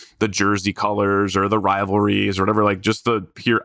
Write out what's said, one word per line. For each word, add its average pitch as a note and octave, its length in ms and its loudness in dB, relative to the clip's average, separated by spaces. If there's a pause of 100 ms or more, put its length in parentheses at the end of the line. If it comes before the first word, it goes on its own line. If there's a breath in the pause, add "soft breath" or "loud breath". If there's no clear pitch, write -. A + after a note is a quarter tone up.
(180 loud breath)
the G#2+ 100 0
jersey G2+ 440 0
colors G2+ 640 0
or G2 100 2
the G#2+ 120 2
rivalries G2+ 800 0
or F#2+ 40 2
whatever, G#2+ 220 2
like, G2+ 160 0
just G#2+ 240 -2
the A2+ 160 0 (140)
pure A2+ 300 0